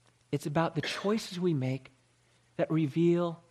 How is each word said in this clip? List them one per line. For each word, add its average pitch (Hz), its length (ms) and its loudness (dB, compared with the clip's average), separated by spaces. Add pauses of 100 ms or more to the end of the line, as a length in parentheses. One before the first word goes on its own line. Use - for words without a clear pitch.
(320)
It's 143 140 -4
about 165 300 -2
the 165 60 0
choices 202 580 -4
we 175 140 2
make 131 380 -2 (640)
that - 120 0
reveal 165 800 2